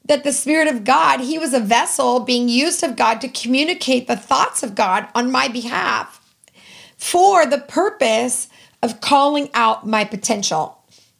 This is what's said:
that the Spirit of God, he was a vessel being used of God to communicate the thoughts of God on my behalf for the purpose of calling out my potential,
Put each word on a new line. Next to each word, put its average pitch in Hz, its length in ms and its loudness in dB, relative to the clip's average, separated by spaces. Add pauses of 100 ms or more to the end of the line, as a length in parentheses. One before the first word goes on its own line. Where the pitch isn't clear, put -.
that 285 180 2
the 277 100 -2
Spirit 311 340 0
of 240 160 -2
God, 269 360 4
he 269 180 -4
was 302 160 -4
a 262 60 4
vessel 247 600 2
being 240 300 0
used 294 340 0
of 269 120 -2
God 226 260 0
to 269 60 -8
communicate 262 800 -2
the 233 100 -2
thoughts - 460 -2
of 214 100 -8
God 208 400 0
on 247 180 -2
my 262 160 0
behalf 233 720 -6 (760)
for 359 480 4
the 269 140 0
purpose 247 880 -2 (340)
of 233 200 -4
calling 285 520 2
out 226 320 0
my 214 180 0
potential, 202 760 -4 (400)